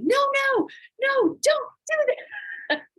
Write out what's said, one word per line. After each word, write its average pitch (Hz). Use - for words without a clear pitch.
No, 359
no, 539
no, 508
don't 587
do 622
that. -